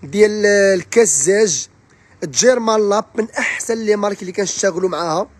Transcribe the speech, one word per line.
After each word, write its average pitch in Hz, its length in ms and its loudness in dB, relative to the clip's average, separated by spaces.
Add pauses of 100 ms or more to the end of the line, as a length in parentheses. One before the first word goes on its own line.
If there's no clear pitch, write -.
ديال 208 420 2
الكاس 202 720 2
الدجاج 202 480 0 (560)
الجيرمان 220 680 0
لاب، 208 160 0 (100)
من 220 160 -4
احسن - 460 -6
لي 214 180 0
مارك 202 260 -4
اللي 185 100 -10
كنشتغلوا 185 580 -2
معاها 170 400 -4 (100)